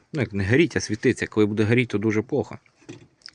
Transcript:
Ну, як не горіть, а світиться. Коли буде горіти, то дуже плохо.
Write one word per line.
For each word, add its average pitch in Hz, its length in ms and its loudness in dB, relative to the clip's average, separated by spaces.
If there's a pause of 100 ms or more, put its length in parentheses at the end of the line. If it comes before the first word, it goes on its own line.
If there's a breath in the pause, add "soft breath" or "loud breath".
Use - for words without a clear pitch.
(140)
Ну, 151 80 -4
як 107 120 -4
не 98 120 -2
горіть, 135 300 2
а 92 40 0
світиться. 107 480 -2
Коли 107 180 2
буде 104 180 0
горіти, 120 280 2
то 107 60 -2
дуже 107 240 0
плохо. - 360 -6 (760)